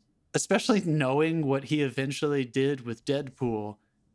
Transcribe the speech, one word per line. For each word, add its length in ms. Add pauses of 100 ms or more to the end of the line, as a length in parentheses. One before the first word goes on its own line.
(340)
especially 480
knowing 640
what 200
he 160
eventually 640
did 400
with 200
Deadpool, 720 (380)